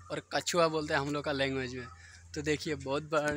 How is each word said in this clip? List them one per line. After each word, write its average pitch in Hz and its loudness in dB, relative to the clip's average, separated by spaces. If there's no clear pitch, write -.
और 151 -4
कछुआ 165 4
बोलते 156 0
हैं 143 4
हम 147 -2
लोग 143 -2
का 151 0
लैंग्वेज 135 0
में। 123 -8
तो 156 -4
देखिए, 151 0
बहुत 139 -2
बड़ा 147 2